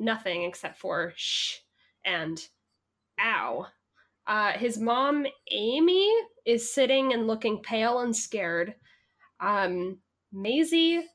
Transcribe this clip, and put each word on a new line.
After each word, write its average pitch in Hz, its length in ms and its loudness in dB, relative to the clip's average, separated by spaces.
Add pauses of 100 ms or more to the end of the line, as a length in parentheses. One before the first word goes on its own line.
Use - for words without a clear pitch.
nothing 220 420 -2
except 175 360 -8
for 170 380 -4
"shh" - 420 -4 (460)
and 165 360 -4 (800)
"ow." 208 460 -2 (600)
Uh, 214 260 2
his 226 260 -2
mom, 269 480 2 (240)
Amy, 330 640 4 (320)
is 233 280 0
sitting 269 400 4
and 226 140 0
looking 220 360 -2
pale 233 380 0
and 240 160 -2
scared. 175 580 -4 (640)
Um, 185 580 0 (340)
Maisie 320 720 2 (100)